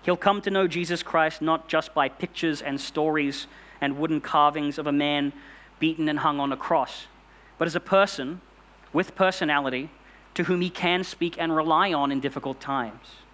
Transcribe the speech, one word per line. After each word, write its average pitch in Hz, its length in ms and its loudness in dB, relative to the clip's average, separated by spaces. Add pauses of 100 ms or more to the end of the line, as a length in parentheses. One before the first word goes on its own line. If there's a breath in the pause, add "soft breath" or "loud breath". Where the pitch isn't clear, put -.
He'll 180 140 2
come 202 240 2
to 196 100 -2
know 190 160 4
Jesus 170 340 -2
Christ 160 400 0
not 160 260 0
just - 260 0
by 139 160 2
pictures 160 520 -4
and 139 180 -4
stories 151 680 -2 (340 loud breath)
and 139 160 -2
wooden 156 240 0
carvings 147 560 2
of 151 100 -4
a 143 40 0
man 143 420 0 (460 loud breath)
beaten 160 280 0
and 147 120 -2
hung 147 200 0
on 139 140 -2
a 131 40 -6
cross, - 500 -2 (500 loud breath)
but 160 100 0
as 160 80 -4
a 175 60 0
person 180 580 0 (540)
with 180 220 0
personality 147 760 0 (440 loud breath)
to 175 100 -2
whom 180 160 2
he 180 100 0
can 180 340 0
speak - 360 -6
and 165 160 0
rely 160 380 2
on 139 180 0
in 135 80 -2
difficult 135 400 -6
times. 127 460 -6 (280)